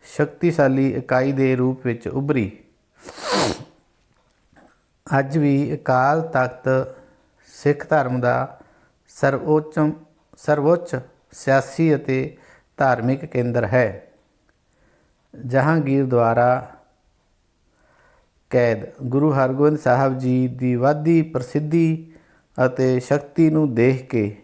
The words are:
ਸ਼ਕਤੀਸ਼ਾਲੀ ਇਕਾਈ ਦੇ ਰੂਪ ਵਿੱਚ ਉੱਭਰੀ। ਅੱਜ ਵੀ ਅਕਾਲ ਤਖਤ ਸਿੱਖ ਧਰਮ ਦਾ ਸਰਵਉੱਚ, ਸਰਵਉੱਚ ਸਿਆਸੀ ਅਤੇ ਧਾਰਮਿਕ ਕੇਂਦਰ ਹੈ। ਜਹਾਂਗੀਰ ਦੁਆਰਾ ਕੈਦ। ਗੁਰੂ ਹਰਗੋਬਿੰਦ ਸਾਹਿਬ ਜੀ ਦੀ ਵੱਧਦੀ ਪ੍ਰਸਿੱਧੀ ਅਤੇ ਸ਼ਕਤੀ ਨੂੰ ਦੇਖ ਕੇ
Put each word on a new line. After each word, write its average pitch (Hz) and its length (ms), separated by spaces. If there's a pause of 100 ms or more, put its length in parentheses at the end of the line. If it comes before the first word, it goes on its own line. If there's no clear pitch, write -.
ਸ਼ਕਤੀਸ਼ਾਲੀ 143 880
ਇਕਾਈ 131 380
ਦੇ 135 240
ਰੂਪ 127 300
ਵਿੱਚ 117 220
ਉੱਭਰੀ। 135 520 (2500)
ਅੱਜ 139 180
ਵੀ 143 380
ਅਕਾਲ 139 460
ਤਖਤ 131 760 (520)
ਸਿੱਖ - 420
ਧਰਮ 127 320
ਦਾ 123 380 (480)
ਸਰਵਉੱਚ, 151 840 (460)
ਸਰਵਉੱਚ 151 600 (320)
ਸਿਆਸੀ 139 640
ਅਤੇ 135 420 (400)
ਧਾਰਮਿਕ 131 480
ਕੇਂਦਰ 120 400
ਹੈ। 104 420 (1400)
ਜਹਾਂਗੀਰ 139 600
ਦੁਆਰਾ 120 640 (1900)
ਕੈਦ। 120 320 (180)
ਗੁਰੂ 139 300
ਹਰਗੋਬਿੰਦ 135 460
ਸਾਹਿਬ 131 400
ਜੀ 127 300
ਦੀ 123 260
ਵੱਧਦੀ 151 460 (100)
ਪ੍ਰਸਿੱਧੀ 160 840 (440)
ਅਤੇ 127 420
ਸ਼ਕਤੀ 147 500
ਨੂੰ 156 260
ਦੇਖ 127 340
ਕੇ 107 340